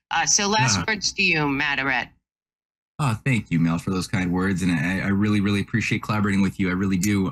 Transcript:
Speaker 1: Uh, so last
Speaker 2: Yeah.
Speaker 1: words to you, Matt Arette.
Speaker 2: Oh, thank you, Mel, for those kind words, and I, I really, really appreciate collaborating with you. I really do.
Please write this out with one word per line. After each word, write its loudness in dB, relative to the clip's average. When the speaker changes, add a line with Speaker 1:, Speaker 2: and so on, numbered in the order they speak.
Speaker 1:
Uh, 0
so 2
last 2
Speaker 2:
Yeah. -4
Speaker 1:
words -4
to -4
you, 2
Matt -2
Arette. -2
Speaker 2:
Oh, 0
thank 0
you, 2
Mel, 2
for -6
those -2
kind -2
words, 0
and 2
I, -2
I -4
really, 2
really 0
appreciate -2
collaborating 0
with 0
you. 0
I 0
really 0
do. 0